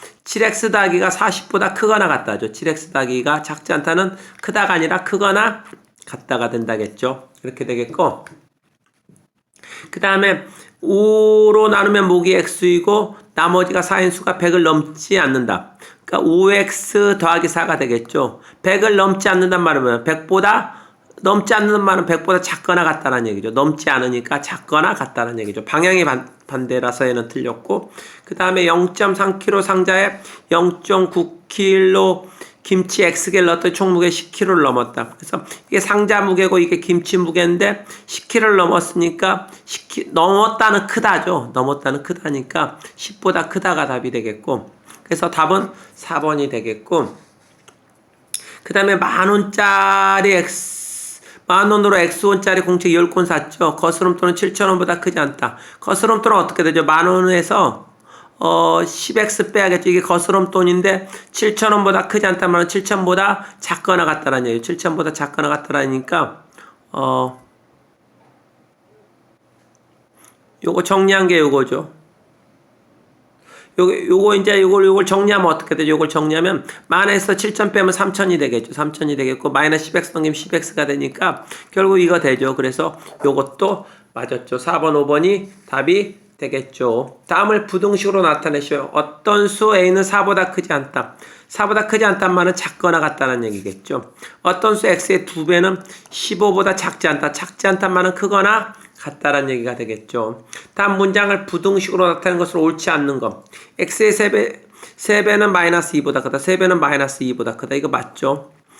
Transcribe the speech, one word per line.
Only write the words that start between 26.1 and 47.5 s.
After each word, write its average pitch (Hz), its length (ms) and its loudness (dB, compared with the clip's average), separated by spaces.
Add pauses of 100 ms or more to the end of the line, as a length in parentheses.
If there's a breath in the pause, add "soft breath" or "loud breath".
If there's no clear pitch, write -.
반대라서 127 600 -2
얘는 120 220 -2
틀렸고, - 600 -6 (340 loud breath)
그 - 100 -12
다음에 185 320 2
영점삼 190 720 0
킬로 196 220 0
상자에 190 580 0 (320 loud breath)
영점구 175 960 0
킬로 190 800 2 (360 loud breath)
김치 185 400 0
X개를 180 420 2
넣었더니 170 280 0
총무게 180 360 2
십 - 220 -8
킬로를 185 320 2
넘었다. 120 540 -2
그래서 - 260 -10 (240 loud breath)
이게 190 140 0
상자 208 400 2
무게고 185 380 2
이게 170 200 0
김치 175 380 -2
무게인데 175 680 0 (200 loud breath)
십 - 240 -14
킬로를 220 260 4
넘었으니까 175 920 0 (180 loud breath)
십 - 240 -16
킬로, - 240 -10
넘었다는 208 720 2
크다죠. 175 640 -2
넘었다는 139 500 -2
크다니까 147 760 -6 (160 loud breath)
십보다 - 540 -4
크다가 175 360 -2
답이 127 260 -6
되겠고, 113 600 -6 (320 loud breath)
그래서 170 260 -4
답은 170 420 0 (220 loud breath)
사 - 280 -8
번이 147 260 -2
되겠고, 113 680 -4 (1500 loud breath)